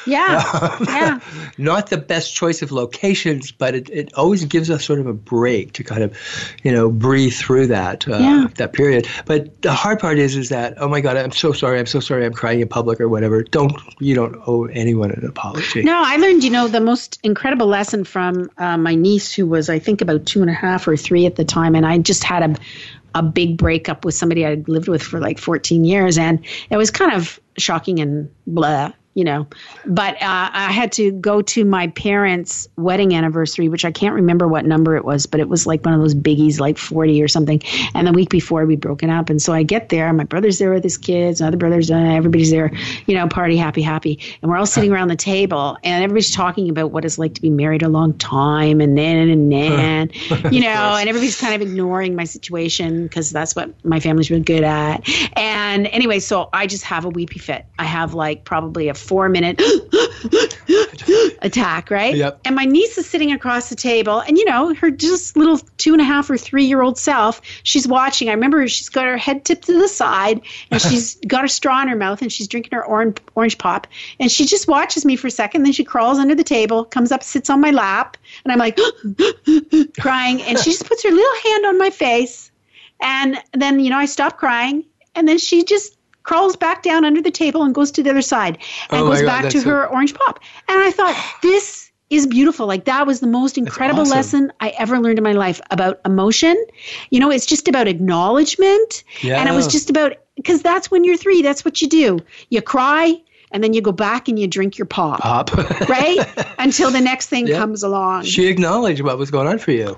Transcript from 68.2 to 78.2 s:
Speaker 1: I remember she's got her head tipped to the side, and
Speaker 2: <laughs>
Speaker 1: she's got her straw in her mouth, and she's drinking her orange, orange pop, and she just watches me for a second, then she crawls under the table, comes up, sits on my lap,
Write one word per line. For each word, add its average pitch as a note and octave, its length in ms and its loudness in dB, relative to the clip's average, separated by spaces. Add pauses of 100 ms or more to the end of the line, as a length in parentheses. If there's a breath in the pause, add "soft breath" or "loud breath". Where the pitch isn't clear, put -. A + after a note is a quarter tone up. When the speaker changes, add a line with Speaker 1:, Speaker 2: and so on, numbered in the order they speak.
Speaker 1:
I A3 40 0
remember C4 360 2
she's - 200 -6
got C4 160 -2
her B3+ 120 -2
head C#4 280 -4
tipped E4+ 220 -2
to F4 120 4
the F#4+ 100 4
side, A3 520 0 (300 loud breath)
and A3+ 120 0
Speaker 2:
<laughs> - 0 -
Speaker 1:
she's A#3 340 0 (100)
got B3+ 160 0
her C#4 60 0
straw C4 340 0
in C4 60 -2
her A#3+ 80 -2
mouth, G3+ 260 -4
and A#3 100 -6
she's G3+ 160 -10
drinking A#3 240 -8
her A#3+ 120 -6
orange, A3 340 0 (160)
orange A3 240 0
pop, F#3 280 -4 (340 loud breath)
and B3 100 2
she - 160 2
just F#4+ 220 0
watches D#4 360 0
me C4 120 4
for C4 120 -8
a - 20 -4
second, A#3+ 320 -2
then C#4 100 4
she C4+ 120 0
crawls B3 340 0
under C#4 160 4
the D#4+ 100 2
table, A3+ 400 0
comes A#3+ 280 0
up, C4 100 -2
sits - 280 -6
on C#4 100 4
my D4+ 100 4
lap, A3 460 0 (280 loud breath)